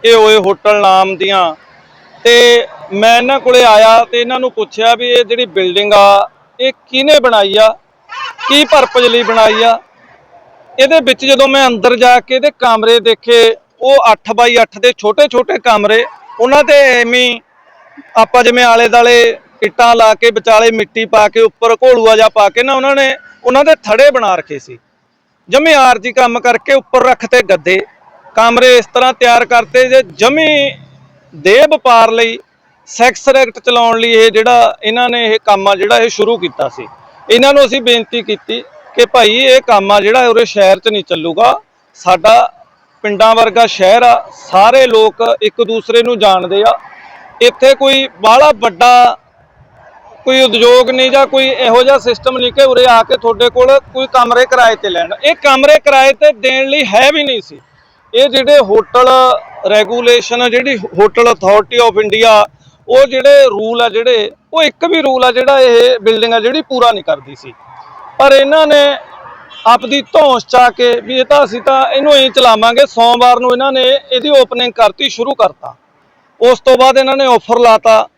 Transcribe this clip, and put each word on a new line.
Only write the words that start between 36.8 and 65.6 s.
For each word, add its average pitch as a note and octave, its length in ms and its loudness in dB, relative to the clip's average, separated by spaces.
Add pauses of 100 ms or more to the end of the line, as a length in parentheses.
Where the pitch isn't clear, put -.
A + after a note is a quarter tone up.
ਇਹਨਾਂ B3+ 240 2
ਨੂੰ C#4 120 4
ਅਸੀਂ C4 160 -6
ਬੇਨਤੀ A#3 400 -4
ਕੀਤੀ G#3+ 400 -10 (340)
ਕਿ A#3+ 100 0
ਭਾਈ A3+ 320 0
ਇਹ C4 240 2
ਕੰਮ G3+ 300 0
ਆ G#3 80 2
ਜਿਹੜਾ A#3 280 0
ਉਰੇ A#3 180 0
ਸ਼ਹਿਰ G3 340 0
'ਚ A3+ 100 -4
ਨਹੀਂ G#3 140 -6
ਚੱਲੂਗਾ। E3+ 500 -2 (420)
ਸਾਡਾ G#3 560 0 (520)
ਪਿੰਡਾਂ G#3+ 320 0
ਵਰਗਾ A3+ 320 0
ਸ਼ਹਿਰ G3+ 360 0
ਆ, - 260 0 (220)
ਸਾਰੇ A#3+ 360 2
ਲੋਕ A3 360 0 (180)
ਇੱਕ G#3+ 220 -4
ਦੂਸਰੇ A3+ 400 -4
ਨੂੰ A#3+ 160 -4
ਜਾਣਦੇ F#3+ 440 0
ਆ, A#3 140 0 (640)
ਇੱਥੇ B3+ 340 2
ਕੋਈ C4+ 320 -2 (140)
ਬਾਹਲਾ B3+ 380 4
ਵੱਡਾ A#3+ 580 2 (1040)
ਕੋਈ C4 180 0
ਉਦਯੋਗ A#3+ 480 2
ਨਹੀਂ C4 220 -2
ਜਾਂ C4+ 160 2
ਕੋਈ C4+ 200 -2
ਇਹੋ B3 360 0
ਜਿਹਾ C4+ 140 2
ਸਿਸਟਮ B3 400 -4
ਨਹੀਂ B3 160 -4
ਕਿ C#4 100 2
ਉਰੇ B3+ 220 2
ਆ A#3 180 4
ਕੇ B3+ 140 -4
ਤੁਹਾਡੇ A#3 320 -2
ਕੋਲ B3 180 0 (260)
ਕੋਈ C4 140 -6
ਕਮਰੇ A#3+ 380 0
ਕਿਰਾਏ B3 300 0
ਤੇ G#3 140 -10
ਲੈਣ। E3+ 240 -6 (100)
ਇਹ D#4 120 0
ਕਮਰੇ C#4+ 440 0
ਕਿਰਾਏ C4+ 340 0
ਤੇ D4+ 180 2
ਦੇਣ C4 380 -4
ਲਈ D4 160 -4
ਹੈ A3+ 260 0
ਵੀ D4+ 120 -4
ਨਹੀਂ B3+ 180 -6
ਸੀ। C#3+ 180 -20 (540)
ਇਹ B3+ 160 0
ਜਿਹੜੇ C4+ 300 0
ਹੋਟਲ A3+ 480 0 (600)
ਰੈਗੂਲੇਸ਼ਨ, A#3+ 840 -2
ਜਿਹੜੀ B3+ 240 -4
Hotel G#3+ 540 0
Authority G#3 540 0
of G#3+ 200 0
India, A3 300 0 (540)
ਉਹ C4 180 2
ਜਿਹੜੇ C4+ 400 2
ਰੂਲ A3+ 360 -4
ਆ A#3 80 -2
ਜਿਹੜੇ, A3+ 420 -4 (220)
ਉਹ D#4+ 100 -2
ਇੱਕ D4+ 220 -4
ਵੀ E4 160 -2
ਰੂਲ C4 220 -2
ਆ B3+ 80 2
ਜਿਹੜਾ C4 280 0
ਇਹ A#3+ 400 2